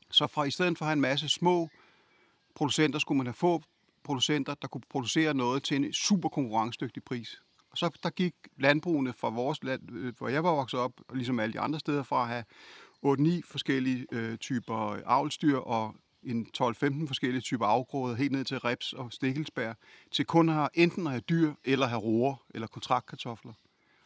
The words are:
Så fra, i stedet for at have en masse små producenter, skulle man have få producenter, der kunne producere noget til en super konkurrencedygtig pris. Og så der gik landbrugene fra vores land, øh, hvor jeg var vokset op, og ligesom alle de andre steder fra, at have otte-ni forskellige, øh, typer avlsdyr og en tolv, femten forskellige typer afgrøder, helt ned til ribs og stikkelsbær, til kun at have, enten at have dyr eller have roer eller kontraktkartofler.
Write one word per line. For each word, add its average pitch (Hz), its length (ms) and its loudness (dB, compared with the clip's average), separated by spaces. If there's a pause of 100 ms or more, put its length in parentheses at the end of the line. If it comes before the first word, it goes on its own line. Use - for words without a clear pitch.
(100)
Så - 160 2
fra, 147 180 -4
i 139 60 0
stedet 175 280 0
for 156 60 -6
at 151 40 0
have 156 40 2
en 151 80 2
masse 139 280 0
små 170 400 2 (840)
producenter, 151 440 2
skulle 147 180 0
man 131 100 0
have 120 80 -6
få 175 280 2 (400)
producenter, 143 520 0
der - 140 -8
kunne 131 220 -10
producere 147 440 2
noget 127 280 2
til 151 140 -2
en 139 160 0
super 175 360 2
konkurrencedygtig 117 760 -2
pris. - 380 -8 (280)
Og - 80 -8
så 170 120 0 (120)
der 170 80 -2
gik 180 240 0 (240)
landbrugene 143 540 2
fra 117 180 -4
vores 127 340 -2
land, 127 280 -6
øh, 120 260 -8
hvor 117 100 -6
jeg 147 160 0
var 180 100 2
vokset 131 260 -2
op, 127 120 -2 (160)
og 127 80 -10
ligesom 123 240 -2
alle 110 120 0
de 104 80 -6
andre 143 200 -2
steder 147 220 0
fra, 131 200 0
at 120 60 -2
have 120 160 -4 (580)
otte-ni 147 400 4
forskellige, 131 680 -2
øh, 113 260 -4
typer 110 580 -4 (100)
avlsdyr 143 500 2
og 110 380 -2 (300)
en 117 220 -4
tolv, 120 300 0
femten 143 300 0
forskellige 127 340 -2
typer 113 260 0
afgrøder, 123 500 0
helt 135 160 0
ned 135 120 0
til 131 140 -4
ribs - 340 -2
og 123 200 -10
stikkelsbær, 131 600 -4 (380)
til - 140 -2
kun 165 240 6
at 160 60 2
have, 147 200 2
enten 170 320 4
at 135 60 -2
have 120 80 -2
dyr 160 320 2 (120)
eller 135 220 2
have 117 140 -2
roer 117 340 2 (200)
eller 110 120 -6
kontraktkartofler. 123 840 -6 (540)